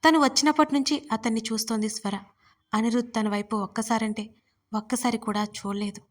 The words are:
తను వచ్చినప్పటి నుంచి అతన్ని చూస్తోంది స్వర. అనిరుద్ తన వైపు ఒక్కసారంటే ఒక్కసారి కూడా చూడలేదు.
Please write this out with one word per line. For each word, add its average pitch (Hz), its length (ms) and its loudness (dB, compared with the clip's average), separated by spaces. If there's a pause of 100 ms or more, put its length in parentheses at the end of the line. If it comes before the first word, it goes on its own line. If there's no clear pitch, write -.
తను 320 100 6
వచ్చినప్పటి 294 560 4
నుంచి 277 380 0
అతన్ని 220 300 -2 (100)
చూస్తోంది 220 360 -2
స్వర. 202 320 -6 (540)
అనిరుద్ 233 360 0 (100)
తన 214 80 0
వైపు 208 280 -2
ఒక్కసారంటే 214 760 -4 (400)
ఒక్కసారి 226 440 -2
కూడా 208 260 -2
చూడలేదు. 202 560 -8 (100)